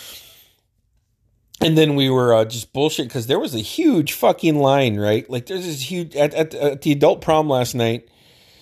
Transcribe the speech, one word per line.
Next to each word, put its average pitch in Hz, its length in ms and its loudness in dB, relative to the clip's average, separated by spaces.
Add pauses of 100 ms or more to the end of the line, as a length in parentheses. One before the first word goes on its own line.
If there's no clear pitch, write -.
(1600)
and 160 160 2
then 151 180 4
we 135 140 2
were, 123 240 4
uh, 110 120 4
just 113 280 -12
bullshit 143 340 -2
'cause 117 200 -8
there 147 100 2
was 226 160 -4
a 113 60 -4
huge 202 540 0
fucking 165 440 0
line, 135 400 2
right? 107 320 0
Like, 123 160 -8
there's 185 200 -8
this 139 260 -8
huge, 170 240 -8
at, 147 180 0
at, 156 220 -4
at 139 260 -2
the 156 120 0
adult 147 280 2
prom 156 260 2
last 127 280 -2
night, 117 340 -2 (520)